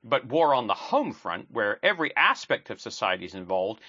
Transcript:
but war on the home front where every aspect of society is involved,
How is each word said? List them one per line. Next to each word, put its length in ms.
but 240
war 260
on 140
the 80
home 380
front 380
where 320
every 340
aspect 540
of 100
society 440
is 100
involved, 540